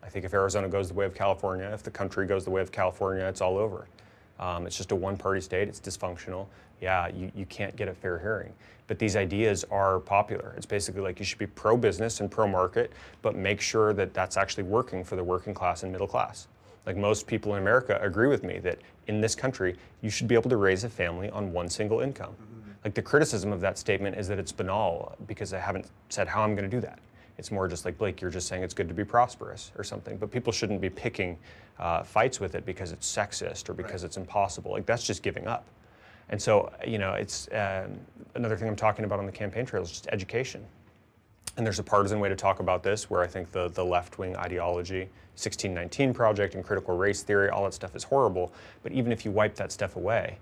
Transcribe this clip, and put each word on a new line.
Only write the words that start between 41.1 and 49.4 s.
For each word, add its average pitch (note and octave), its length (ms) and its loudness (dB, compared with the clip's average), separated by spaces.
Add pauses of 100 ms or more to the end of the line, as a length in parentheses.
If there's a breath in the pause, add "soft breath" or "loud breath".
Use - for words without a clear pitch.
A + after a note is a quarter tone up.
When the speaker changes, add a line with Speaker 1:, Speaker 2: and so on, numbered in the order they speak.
Speaker 1:
And A#2 100 0
there's G2 120 0
a G#2+ 40 -2
partisan G2+ 380 4
way G2+ 80 2
to G2 80 0
talk G2 240 4
about F#2 220 2
this G#2 280 0
where F#2 120 4
I F2 40 4
think F2+ 260 -6
the, F2+ 160 0
the F2+ 160 -2
left-wing F2+ 520 -2
ideology, F2+ 720 -2 (260 loud breath)
sixteen - 400 -4
nineteen F2+ 380 0
Project G#2 420 4
and F#2 100 -6
critical F#2 320 0
race G2 260 2
theory, G2+ 260 4
all G2+ 160 2
that F#2+ 100 -2
stuff - 220 -10
is - 80 -8
horrible. G2 480 4 (300 loud breath)
But A2+ 100 -6
even A#2+ 200 2
if A2 120 -4
you G#2+ 60 -2
wipe G#2+ 260 2